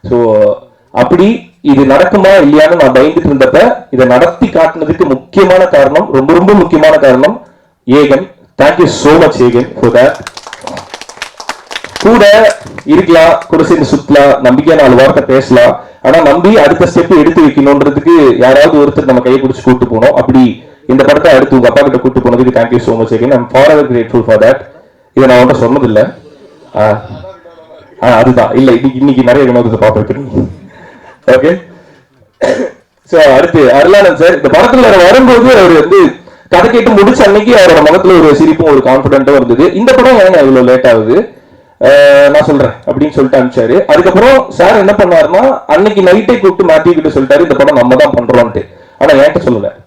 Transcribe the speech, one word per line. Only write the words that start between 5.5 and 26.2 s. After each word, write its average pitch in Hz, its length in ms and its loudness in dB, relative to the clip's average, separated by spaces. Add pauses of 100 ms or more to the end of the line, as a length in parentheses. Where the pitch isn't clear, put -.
காரணம், 147 460 0
ரொம்ப 135 200 -2
ரொம்ப 185 200 2
முக்கியமான 165 440 2
காரணம் 139 460 0 (420)
ஏகன். 139 460 0 (320)
Thank 147 160 0
you 170 80 2
so - 260 0
much 165 300 0
ஏகன் 123 260 0 (120)
for 117 100 0
that. 123 240 0 (1900)
கூட 208 500 2 (320)
இருக்கலாம், 165 640 0
கூட 160 160 -2
சேர்ந்து 156 220 -2
சுத்தலாம், 143 460 0 (120)
நம்பிக்கையா 147 300 0
நாலு 139 200 2
வார்த்தை 131 280 2
பேசலாம், 127 580 0 (220)
ஆனா 156 180 0
நம்பி 175 380 0
அடுத்த 175 280 0
ஸ்டெப் 175 320 0
எடுத்து 160 280 2
வைக்கணும்ன்றதுக்கு 143 920 0
யாராவது 143 400 2
ஒருத்தர் 143 260 0
நம்ம 127 180 0
கையை 131 180 0
பிடிச்சு 131 220 -6
கூட்டு 123 240 0
போனோம். 117 280 -2
அப்படி 127 500 0 (220)
இந்த 131 180 0
படத்தை 151 280 2
அடுத்து 131 240 0
உங்க 120 120 2
அப்பா 143 140 0
கிட்ட 135 160 0
கூட்டு 127 220 -4
போனதுக்கு 123 400 -2
thank 117 100 -2
you 120 80 -2
so 117 140 -4
much 113 160 -4
again. 123 240 -2
I'm 123 200 -2
forever 147 340 2
grateful 117 380 -4
for 107 180 0
that. 123 180 0 (540)
இதை 131 140 2
நான் 123 100 2
உன்கிட்ட 127 220 0
சொன்னதில்ல. 120 540 -2 (640)